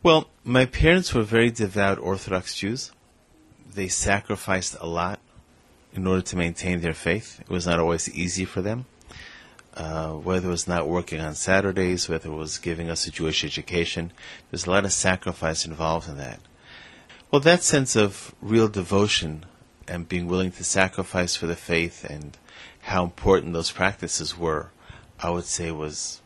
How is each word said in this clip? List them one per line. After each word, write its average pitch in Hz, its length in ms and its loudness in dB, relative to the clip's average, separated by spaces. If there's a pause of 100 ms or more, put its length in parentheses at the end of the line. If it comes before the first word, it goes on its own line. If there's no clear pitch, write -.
Well, 156 280 6 (140)
my 127 200 6
parents 170 480 4
were 120 100 2
very 113 280 4
devout 101 480 0
Orthodox 95 560 -4
Jews. 113 380 -6 (840)
They 95 140 -4
sacrificed 98 920 0
a 85 60 -8
lot 85 340 -2 (720)
in 92 140 -4
order 92 160 4
to - 140 -6
maintain 87 440 -2
their 82 140 -2
faith. - 460 -4
It - 100 -18
was 87 160 -2
not 85 120 2
always 82 300 0
easy 90 360 -4
for 92 180 -4
them. 113 240 -4 (880)
Uh, 80 380 -6
whether 90 360 -2
it - 20 0
was 85 180 -2
not 85 200 0
working 85 320 -2
on 78 140 -6
Saturdays, 95 760 2
whether 82 220 -4
it 78 40 -6
was 78 240 -8
giving 85 320 -6
us - 160 -4
a 82 40 -8
Jewish 80 340 -2
education, 85 680 -4 (380)
there's 87 160 -6
a 90 40 -2
lot 98 140 4
of 95 80 -2
sacrifice 85 760 0
involved 80 420 -2
in 69 80 -10
that. 65 240 -12 (880)
Well, 143 100 6
that 170 220 6
sense 135 340 2
of - 460 0
real 110 260 4
devotion 95 760 0 (440)
and 87 200 -8
being 87 180 -2
willing 92 260 0
to 90 120 -12
sacrifice 95 720 0
for 85 100 -4
the 82 100 -2
faith 85 480 -2
and 73 320 -12 (460)
how 92 220 0
important 87 480 2
those 82 200 -2
practices 85 640 -2
were, 80 340 -2 (500)
I 87 100 -2
would 87 160 -4
say 85 240 -4
was 76 560 -8